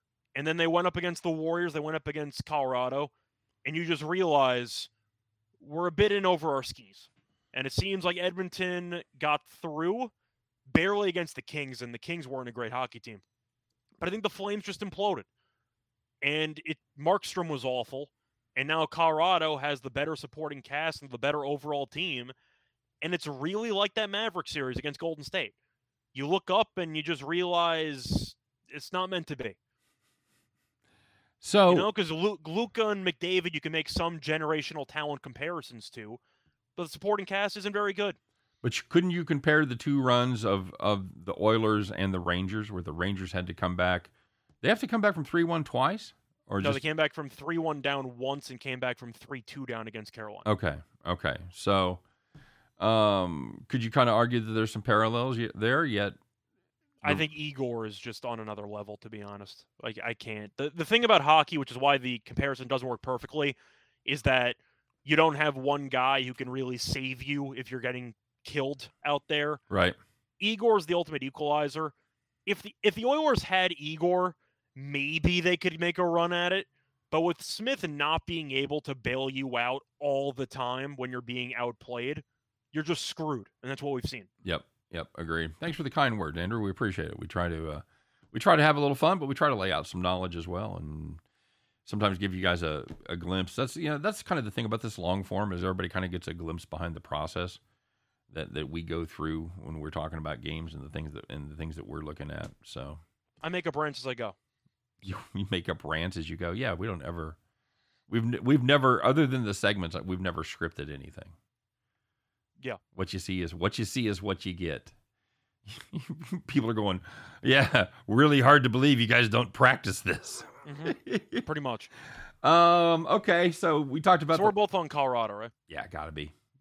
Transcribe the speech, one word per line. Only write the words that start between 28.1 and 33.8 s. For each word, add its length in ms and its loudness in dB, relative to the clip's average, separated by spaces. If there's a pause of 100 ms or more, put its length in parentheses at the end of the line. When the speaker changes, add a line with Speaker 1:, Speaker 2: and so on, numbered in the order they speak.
Speaker 1:
it's 240 -14
not 180 -2
meant 160 -4
to 100 -8
be. 200 -8 (1800)
Speaker 2:
So 300 8
Speaker 1:
You 60 8
know, 140 4
'cause 200 -2
Lu-, 360 0
Luka 420 0
and 160 -2
McDavid, 500 0
you 60 -4
can 120 -6
make 160 -2